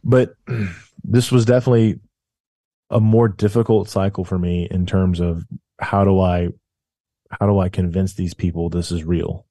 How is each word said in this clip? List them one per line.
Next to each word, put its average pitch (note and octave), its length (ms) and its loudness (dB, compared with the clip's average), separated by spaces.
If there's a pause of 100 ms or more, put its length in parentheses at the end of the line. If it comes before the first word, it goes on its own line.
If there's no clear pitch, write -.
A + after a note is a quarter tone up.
but B2+ 320 2 (360)
<clears throat> - 340 -20
this A#2+ 260 2
was B2 140 4
definitely A#2+ 560 2 (880)
a A#2 100 2
more A2 280 4
difficult G#2 600 0
cycle G2 360 -2
for F#2 140 -4
me F2 320 -2
in F2+ 160 -2
terms F#2 340 0
of E2+ 240 -2 (360)
how G2+ 240 0
do F#2+ 160 4
I, F2 280 0 (840)
how - 160 -4
do G2+ 140 2
I F2+ 80 0
convince F#2 460 -2
these F2+ 200 -6
people E2+ 360 -4
this F2 200 -4
is E2 140 -6
real? E2 460 -4